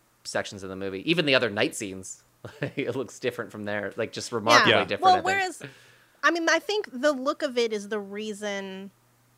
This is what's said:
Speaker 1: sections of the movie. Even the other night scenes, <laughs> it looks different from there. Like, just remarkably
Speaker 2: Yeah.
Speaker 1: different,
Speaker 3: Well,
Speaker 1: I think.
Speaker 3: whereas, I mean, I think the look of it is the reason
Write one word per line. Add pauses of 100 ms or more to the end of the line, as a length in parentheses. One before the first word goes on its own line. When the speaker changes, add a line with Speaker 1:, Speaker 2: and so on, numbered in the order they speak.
(240)
Speaker 1:
sections
of
the
movie.
Even
the
other
night
scenes, (200)
<laughs> (160)
it
looks
different
from
there.
Like,
just
remarkably
Speaker 2:
Yeah.
Speaker 1:
different,
Speaker 3:
Well,
Speaker 1:
I
think.
Speaker 3:
whereas, (600)
I
mean,
I
think
the
look
of
it
is
the
reason (480)